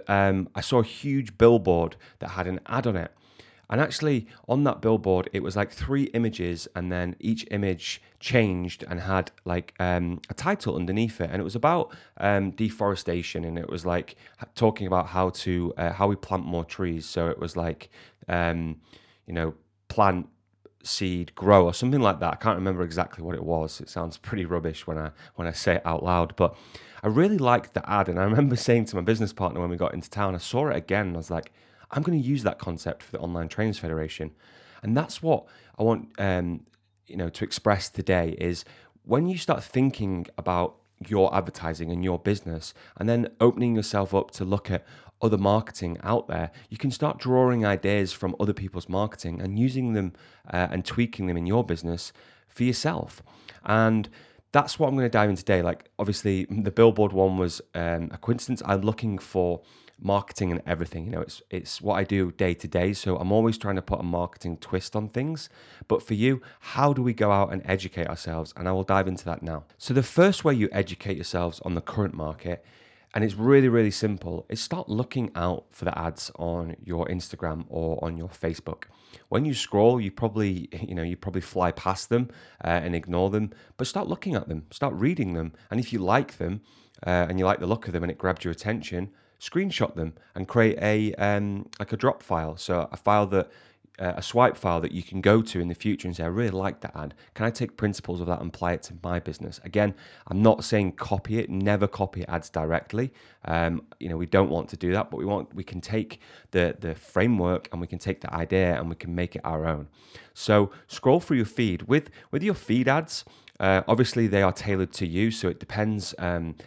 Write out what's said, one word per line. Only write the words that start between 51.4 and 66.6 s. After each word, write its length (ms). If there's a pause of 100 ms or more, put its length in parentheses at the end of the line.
your 160
business 500 (360)
for 160
yourself. 580 (420)
And 440 (420)
that's 280
what 100
I'm 80
gonna 120
dive 220
into 120
today. 200
Like, 360
obviously, 480
the 260
billboard 400
one 240
was, 240 (140)
um, 360
a 80
coincidence. 460
I'm 160
looking 380
for 420 (400)
marketing 500
and 160
everything. 400
You 60
know, 80
it's, 200 (100)
it's 300
what 140
I 100
do 280
day 200
to 140
day. 260
So 240
I'm 140
always 260
trying 200
to 60
put 180
a 20
marketing 560
twist 380
on 120
things. 400 (380)
But 160
for 120
you, 280 (180)